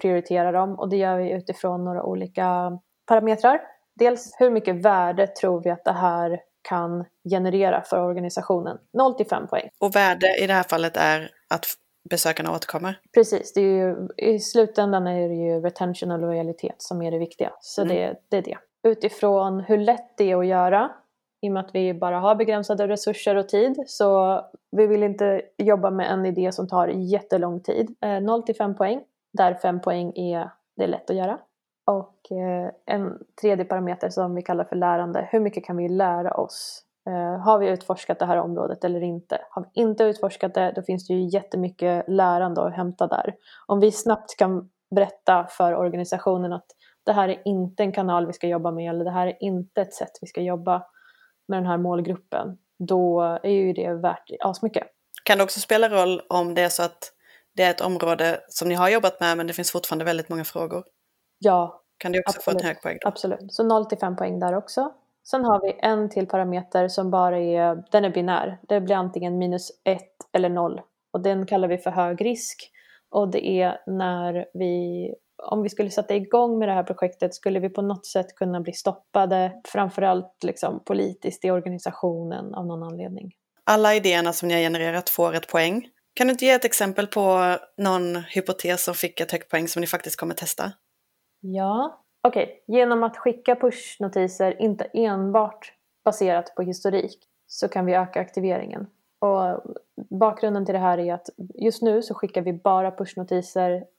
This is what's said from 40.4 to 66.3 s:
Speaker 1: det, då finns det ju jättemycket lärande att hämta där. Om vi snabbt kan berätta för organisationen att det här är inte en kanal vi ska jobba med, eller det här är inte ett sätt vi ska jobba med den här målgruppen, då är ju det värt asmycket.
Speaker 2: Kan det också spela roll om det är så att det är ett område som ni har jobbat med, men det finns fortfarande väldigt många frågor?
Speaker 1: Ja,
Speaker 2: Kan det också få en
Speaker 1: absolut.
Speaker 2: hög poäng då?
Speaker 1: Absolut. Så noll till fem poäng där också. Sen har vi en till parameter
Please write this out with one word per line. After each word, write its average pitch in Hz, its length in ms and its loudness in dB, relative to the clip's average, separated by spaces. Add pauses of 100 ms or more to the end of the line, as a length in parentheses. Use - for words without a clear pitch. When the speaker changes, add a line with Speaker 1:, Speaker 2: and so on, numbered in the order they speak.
Speaker 1:
det, 185 220 2
då 190 60 -6
finns 185 260 -4
det 185 60 -2
ju 185 160 2
jättemycket 180 800 -2
lärande 180 600 2
att 175 60 -6
hämta 180 340 -2
där. - 280 -2 (320)
Om 202 120 2
vi 208 120 8
snabbt 214 460 -2
kan 185 320 0 (260)
berätta 185 540 2
för 175 260 0
organisationen 180 800 -2
att 175 120 -10 (400)
det 208 80 2
här 196 160 2
är - 160 -4
inte 185 380 -2
en 196 80 0
kanal 180 360 0
vi 175 60 -8
ska - 140 -6
jobba 170 240 0
med, 170 180 -6
eller 170 160 -2
det 180 60 -4
här 180 160 0
är 185 160 -6
inte 185 380 -2
ett 190 120 -6
sätt - 180 -10 (100)
vi 175 60 -14
ska - 140 -8
jobba 180 420 -2 (640)
med 196 120 -2
den 180 60 -2
här 175 120 0
målgruppen, 175 800 -4 (220)
då 180 420 2 (220)
är 202 80 0
ju 190 220 2
det 175 200 -4
värt 170 460 -4
asmycket. 196 480 -4 (360)
Speaker 2:
Kan 208 140 4
det 196 60 4
också 190 160 -4
spela 220 300 4
roll 185 400 2
om 175 260 0
det 175 60 2
är 175 80 2
så 170 140 -2
att - 280 -6 (440)
det 185 80 2
är 180 60 6
ett 175 120 0
område 165 640 0
som - 220 -4
ni 175 60 0
har 180 140 4
jobbat 202 300 2
med, 170 180 2
men 170 100 -4
det 170 60 -6
finns 175 180 -4
fortfarande 160 340 -4
väldigt 165 240 -2
många 165 140 -4
frågor? 165 400 -6 (560)
Speaker 1:
Ja, 180 420 2 (160)
Speaker 2:
Kan 180 140 -6
det 185 160 0
också 196 140 -2
få - 100 -2
en 185 60 0
Speaker 1:
absolut. 170 180 -2
Speaker 2:
hög - 60 -20
poäng 165 200 -6
då? - 60 -2
Speaker 1:
Absolut. 196 460 -6
Så 226 100 0
noll 220 220 2
till 208 120 -4
fem 185 180 -4
poäng 185 240 -4
där 180 160 0
också. 262 380 -4 (340)
Sen 262 180 0
har 208 160 4
vi 190 200 -4
en 214 280 0
till 190 180 -4
parameter 180 600 0